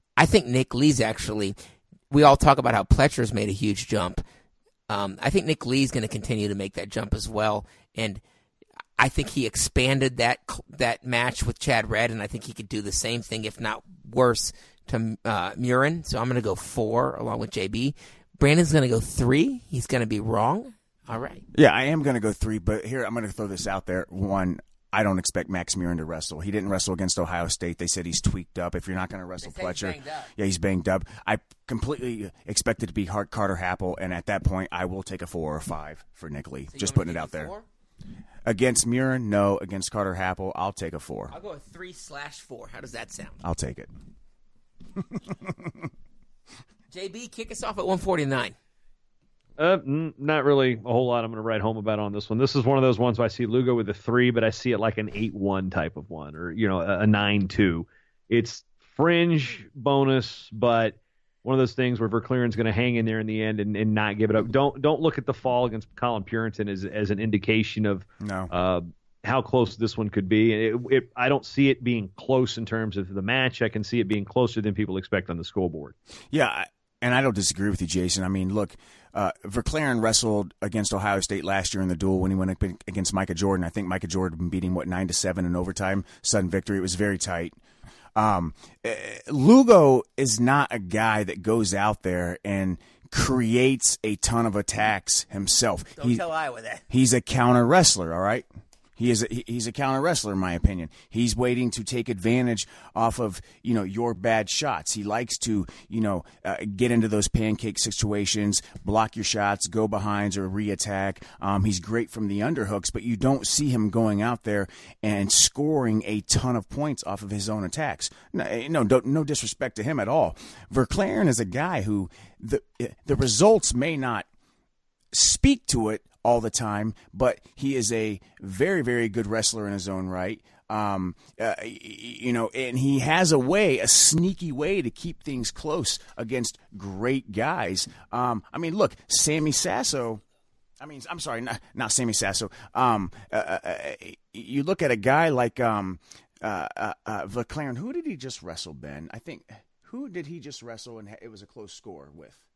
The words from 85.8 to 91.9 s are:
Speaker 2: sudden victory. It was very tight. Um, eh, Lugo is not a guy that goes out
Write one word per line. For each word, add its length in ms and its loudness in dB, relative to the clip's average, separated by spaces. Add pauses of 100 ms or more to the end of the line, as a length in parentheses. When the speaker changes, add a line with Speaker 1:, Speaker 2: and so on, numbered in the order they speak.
Speaker 2:
sudden 280 0
victory. 280 0
It 40 -2
was 140 -2
very 220 0
tight. 360 -6 (600)
Um, 380 2 (300)
eh, 120 -2 (320)
Lugo 720 10 (140)
is 240 2
not 320 4
a 80 -2
guy 440 2
that 180 -8
goes 320 2
out 280 0